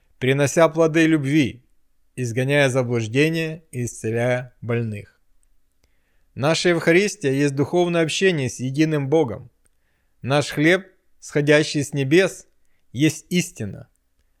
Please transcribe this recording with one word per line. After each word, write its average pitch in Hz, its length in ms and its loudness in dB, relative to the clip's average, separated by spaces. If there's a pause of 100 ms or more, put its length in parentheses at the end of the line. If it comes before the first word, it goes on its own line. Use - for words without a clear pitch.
(200)
принося 139 480 2
плоды 160 380 2
любви, 147 580 0 (540)
изгоняя 131 500 0
заблуждение 135 1040 -2
и 123 140 -6
исцеляя 120 720 -4
больных. 113 640 -6 (1120)
Наша 160 340 0
Евхаристия 170 600 2
есть 139 240 0
духовное 170 460 0
общение 160 480 0
с - 100 -14
единым 143 480 0
Богом. 139 420 0 (720)
Наш 135 280 0
хлеб, 175 380 0 (320)
сходящий 147 600 2
с 131 120 -6
небес, 151 540 0 (440)
есть 151 380 0
истина. 117 580 -6 (540)